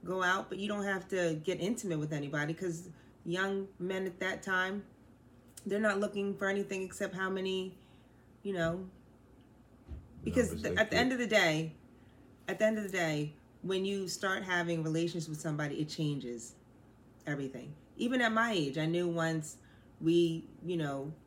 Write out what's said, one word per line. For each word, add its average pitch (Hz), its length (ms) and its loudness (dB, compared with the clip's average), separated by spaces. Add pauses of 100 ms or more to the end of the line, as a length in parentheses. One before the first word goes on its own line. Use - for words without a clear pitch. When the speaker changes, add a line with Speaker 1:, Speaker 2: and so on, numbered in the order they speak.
Speaker 1:
go 185 180 0
out, 180 260 6
but 190 100 -4
you 202 80 -2
don't 208 180 0
have 190 240 0
to 175 340 4
get 180 160 0
intimate 180 400 0
with 151 140 -2
anybody, 147 400 0
'cause 170 360 -4 (360)
young 196 420 0 (120)
men 190 260 -2
at 180 140 -6
that 185 240 -2
time, 190 400 0 (800)
they're 202 160 0
not 202 180 2
looking 202 380 -2
for 196 100 0
anything 196 360 -2
except 185 320 -6
how 190 140 -2
many, 185 460 -2 (680)
you 202 100 -4
know, 175 340 0 (1400)
because 240 260 2
Speaker 2:
Numbers - 140 -6
Speaker 1:
th-, - 120 -2
Speaker 2:
they 208 60 4
Speaker 1:
at 214 100 2
the - 60 2
end 247 120 4
Speaker 2:
get. 262 60 2
Speaker 1:
of 240 40 -2
the 240 80 0
day, 160 460 4 (720)
at 190 120 -4
the 214 60 6
end 220 120 4
of 208 80 -4
the 190 40 -6
day, 156 440 0 (280)
when 190 240 -2
you 196 220 -2
start 190 360 -2
having 175 380 0
relations 165 480 -2
with 151 100 -6
somebody, 147 420 -2
it 151 80 -2
changes 131 680 -4 (720)
everything. 139 460 -6 (240)
Even 247 240 2
at 226 100 4
my 226 220 2
age, 147 240 0
I 156 80 2
knew 170 240 2
once 165 480 -2 (440)
we, 165 440 4 (200)
you 175 120 -2
know 143 340 -4 (160)